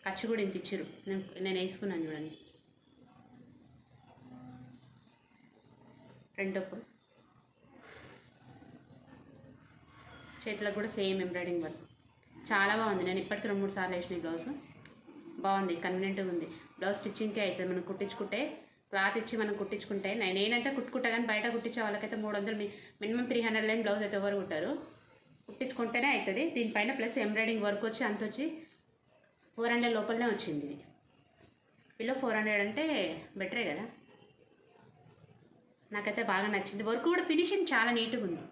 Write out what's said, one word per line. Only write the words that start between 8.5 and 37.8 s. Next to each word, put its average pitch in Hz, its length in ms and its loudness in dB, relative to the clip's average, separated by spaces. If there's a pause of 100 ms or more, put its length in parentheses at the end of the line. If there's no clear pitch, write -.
చేతిలో 208 340 0
కూడా 214 180 -2
సేమ్ 190 300 2
ఎంబ్రాయిడింగ్ 175 400 0
వర్క్. - 160 -8 (680)
చాలా 202 300 4
బాగుంది, 196 280 2
నేను 185 160 2
ఇప్పటికి - 260 -2
రెండు 196 140 2
మూడు 196 140 -2
సార్లు 185 200 0
వేసిన 180 220 -4
ఈ - 40 -6
బ్లౌజ్. 165 240 -4 (1000)
బాగుంది, 190 380 4
కన్వీనియంట్గా 190 500 0
ఉంది. 160 140 -2 (300)
బ్లౌజ్ 196 220 0
స్టిచ్చింగ్కే 214 460 -2
అవుతుంది, 180 260 0
మనం 180 180 0
కుట్టించుకుంటే, 202 500 -2 (520)
క్లాత్ 202 280 2
ఇచ్చి 220 200 -6
మనం 208 200 2
కుట్టించుకుంటే, 196 500 -2 (100)
నే-, 190 180 2
నేనంటే 240 380 4
కుట్టుకుంటా 247 360 0
కానీ 233 200 2
బయట 214 140 2 (100)
కుట్టించే 226 280 -2
వాళ్ళకైతే 208 380 -2
మూడు 214 160 0
వందలు, 214 220 0
మీ-, 208 120 -2 (300)
మినిమం 233 300 2
త్రీ 240 160 4
హండ్రెడ్ 220 220 4
లేని 226 140 2
బ్లౌజ్ 208 220 2
అయితే 202 140 0
ఎవరు 202 200 2
కుట్టారు. 170 300 -2 (760)
కుట్టించుకుంటేనే 240 680 0
అవుతుంది. 208 280 2 (140)
దీనిపైన 226 420 2
ప్లస్ 233 260 0
ఎంబ్రాయిడింగ్ 220 420 2
వర్క్ 202 200 0
వచ్చి 220 220 -2
అంత 208 180 -2
వచ్చి 254 180 -4 (1120)
ఫోర్ 233 200 0
హండ్రెడ్ 240 220 4
లోపలనే 226 360 2
వచ్చింది 147 340 -2
ఇది. 143 100 -8 (1200)
వీళ్ళు 240 260 0
ఫోర్ 220 160 2
హండ్రెడ్ 214 260 4
అంటే 226 200 0 (560)
బెటరే 214 300 -2
కదా. 175 140 -4 (2000)
నాకైతే 208 360 0
బాగా 196 220 4
నచ్చింది. 202 360 -2
వర్క్ 233 220 2
కూడా 359 180 4
ఫినిషింగ్ 349 420 4
చాలా 233 260 6